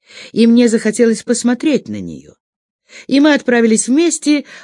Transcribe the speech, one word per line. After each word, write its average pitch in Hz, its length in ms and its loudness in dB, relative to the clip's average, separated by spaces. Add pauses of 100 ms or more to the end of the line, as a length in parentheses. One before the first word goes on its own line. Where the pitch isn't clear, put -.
(320)
и 226 160 2
мне 233 220 4
захотелось 220 540 0
посмотреть 240 640 -2
на 104 100 -10
неё. 82 360 -16 (680)
И 269 140 0
мы 294 140 4
отправились 233 540 0
вместе 294 580 0 (180)